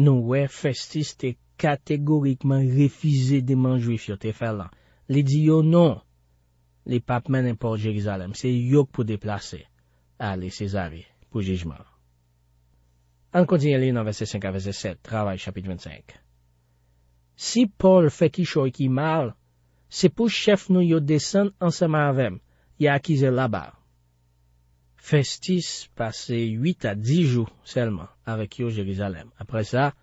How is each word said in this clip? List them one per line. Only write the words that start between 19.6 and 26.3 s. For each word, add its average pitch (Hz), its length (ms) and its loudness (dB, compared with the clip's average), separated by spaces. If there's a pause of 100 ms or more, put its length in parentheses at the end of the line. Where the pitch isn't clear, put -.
se - 200 2
pou 226 220 0
chèf - 420 2
nou 180 80 4
yo 165 220 4
desann 196 580 0
ansanm 160 380 0
avè 131 340 0
m, - 80 -14 (400)
y 147 80 4
a 143 80 2
akize 139 320 0
l 123 80 2
laba. 107 320 -2 (1300)
Festis - 960 -2
pase 117 400 -6